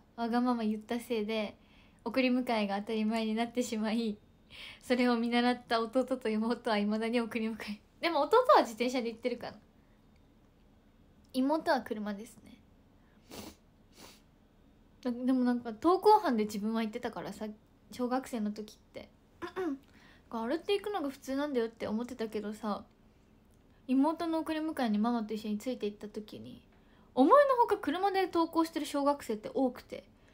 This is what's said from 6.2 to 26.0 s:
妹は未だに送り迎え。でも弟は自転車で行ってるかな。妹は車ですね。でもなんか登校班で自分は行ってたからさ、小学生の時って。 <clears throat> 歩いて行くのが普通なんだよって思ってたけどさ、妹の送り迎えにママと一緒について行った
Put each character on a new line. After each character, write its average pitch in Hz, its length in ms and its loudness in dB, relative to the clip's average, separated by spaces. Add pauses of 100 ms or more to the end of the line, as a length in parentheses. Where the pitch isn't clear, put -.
妹 226 420 0
は 214 80 2
未 208 220 0
だ 226 80 -2
に 233 140 0
送 226 180 -6
り 220 80 -2
迎 226 80 -6 (160)
え。 208 80 -10 (220)
で 330 80 2
も 302 140 2
弟 302 120 4 (200)
は 339 60 10
自 233 100 -4
転 247 180 -2
車 254 120 -2
で 226 80 -6
行 220 80 -8
っ - 20 -20
て 247 100 -4
る 240 80 -4
か - 140 -10
な。 - 60 -18 (1700)
妹 302 400 2
は 269 100 4
車 214 320 -6
で 202 120 -12
す - 180 -20
ね。 - 160 -20 (2750)
で 262 60 4
も 254 140 2
な 247 80 4
ん 240 80 -2
か 233 100 -8
登 359 300 4
校 427 180 8
班 330 160 0
で 214 80 2
自 208 160 -4
分 220 140 -2
は 226 80 0
行 220 80 -4
っ 220 40 -10
て 240 60 -10
た 240 120 -6
か 175 100 -10
ら 175 100 -10
さ、 214 160 -10 (440)
小 247 180 -4
学 262 180 -2
生 233 140 -6
の 208 100 -2
時 214 220 -12
っ - 20 -20 (180)
て。 - 160 -16 (300)
<clears throat> 349 80 -10 (840)
歩 233 240 -4
い 330 60 -2
て 403 140 -2
行 403 100 -2
く 415 80 -6
の 370 100 -4
が 285 80 -4
普 - 100 -12
通 262 180 -6
な 294 100 -2
ん 294 60 -6
だ 240 80 2
よ 226 60 0
っ - 20 -12
て 214 180 -8
思 214 160 -2
っ - 20 -6
て 247 100 -12
た 226 120 -6
け 214 140 -6
ど 208 120 -8
さ、 208 300 -6 (1040)
妹 320 400 2
の 320 120 0
送 320 140 -4
り 311 60 -2
迎 311 260 -2
え 220 40 0
に 208 80 2
マ 233 160 2
マ 233 100 -2
と 214 100 -6
一 214 140 -8
緒 214 40 -4
に 208 60 -2
つ 254 120 -6
い 240 80 -4
て 214 80 -6
行 208 100 -6
っ - 20 -20
た 208 120 -14